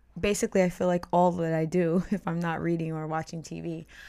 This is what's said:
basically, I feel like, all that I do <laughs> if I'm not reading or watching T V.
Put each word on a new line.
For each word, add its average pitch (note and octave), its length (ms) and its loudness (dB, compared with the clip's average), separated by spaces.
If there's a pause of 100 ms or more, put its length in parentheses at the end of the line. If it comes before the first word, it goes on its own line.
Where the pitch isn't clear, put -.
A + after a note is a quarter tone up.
(200)
basically, G3+ 420 2
I F3+ 60 4
feel F3+ 180 -2
like, F3 240 2
all F3 220 6
that E3 200 -2
I D#3+ 120 2
do E3+ 420 2
<laughs> - 60 -16
if F#3+ 160 -2
I'm E3+ 100 -2
not E3+ 240 -2
reading E3 300 0
or D#3 160 -6
watching D#3+ 340 -6
T E3 180 -10
V. D#3+ 260 -8 (220)